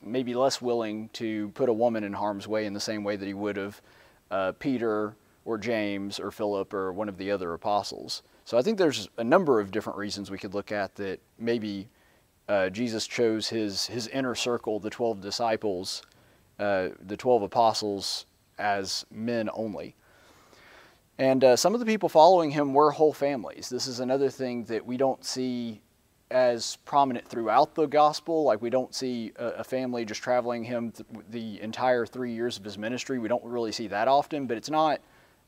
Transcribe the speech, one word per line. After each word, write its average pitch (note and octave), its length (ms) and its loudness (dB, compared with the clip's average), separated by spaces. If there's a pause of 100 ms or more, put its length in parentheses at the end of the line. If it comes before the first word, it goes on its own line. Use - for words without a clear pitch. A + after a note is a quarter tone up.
maybe A#2+ 320 -4
less C3 260 2
willing A2+ 520 -2
to A2 380 -4
put B2+ 180 0
a A#2+ 40 4
woman A2+ 300 2
in G2+ 100 -4
harm's G2 360 -4
way G#2+ 180 0
in G2 60 -6
the G2+ 80 -8
same A2 240 -4
way G#2 100 0
that G2 120 -6
he G2+ 80 -6
would G2+ 220 -4
have, G2+ 240 -8 (520)
uh, F#2+ 260 0
Peter A2 560 0 (300)
or A2+ 120 -4
James G2+ 640 -4
or F#2+ 140 -6
Philip G2+ 420 -4
or F#2+ 180 -4
one G#2 160 -6
of F#2 100 -8
the G2 120 -4
other F2+ 240 -2
apostles. - 720 -4 (200)
So A#2 140 0
I C3 40 6
think G#3 160 0
there's B2 380 2
a A#2 60 -4
number C#3 380 6
of G2 100 -4
different F#2+ 260 -4
reasons G2+ 320 -8
we F#2+ 100 -10
could G2+ 160 -10
look G2+ 180 -4
at G2+ 240 -4
that G2 240 -6 (180)
maybe, A2 500 -4 (600)
uh, F#2+ 200 2
Jesus A2 380 -4
chose A2 420 0
his, G#2 380 -2
his A2+ 220 -8
inner C3 260 -2
circle, A2+ 460 -2
the G#2 100 -6
twelve A2+ 300 -2
disciples, G2+ 840 -2 (560)
uh, G2 300 0 (180)
the G2+ 100 -6
twelve B2 260 4
apostles, G#2+ 840 0 (320)
as G2+ 500 -2
men A2+ 460 -4
only. G2 400 -8 (1200)
And, C3+ 280 6
uh, B2+ 100 10
some F#3 200 4
of A#3+ 40 0
the A#3 80 -4
people G#3 220 2
following E3 420 8
him C#3+ 240 0
were D3 160 8
whole D3+ 220 4
families. C#3 560 -4
This B2 180 -4
is B2 140 -8
another C3 300 2
thing B2 340 -6
that A2 200 -4
we B2 120 -4
don't C3 280 0
see A#2+ 560 -4 (520)
as B2 420 2 (100)
prominent C#3 440 2
throughout C3 480 2
the D#3 100 4
gospel. D3+ 560 2
Like, A2 180 4
we A#2+ 80 -2
don't B2+ 240 0
see B2 440 -4
a, B2 100 -6
a A2 180 -6
family B2+ 400 -4
just G#2+ 200 -8
traveling A#2+ 400 0
him A#2 260 -4
th-, - 160 -16 (240)
the A2+ 300 -8
entire A#2+ 440 2
three B2 280 -6
years A2+ 260 -2
of G2 60 -16
his G#2 120 -10
ministry. A#2+ 440 -4
We A2 80 -4
don't A#2+ 160 0
really A#2 260 -4
see A2+ 160 -6
that G#2 220 0
often, C#3 400 2
but A#2 80 -2
it's G#2 120 -10
not D#3 320 2 (460)